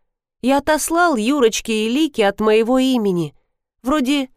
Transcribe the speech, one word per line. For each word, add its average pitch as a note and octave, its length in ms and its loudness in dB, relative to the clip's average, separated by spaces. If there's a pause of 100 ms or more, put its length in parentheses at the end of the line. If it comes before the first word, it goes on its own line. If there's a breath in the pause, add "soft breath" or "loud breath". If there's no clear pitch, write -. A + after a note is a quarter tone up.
(420)
и A#3+ 100 -2
отослал D#4 680 0
Юрочке A3+ 720 0
и - 20 -2
Лике C4+ 380 0
от G3+ 140 -2
моего A3 380 2
имени. G#3 580 -2 (460)
Вроде C4+ 540 -2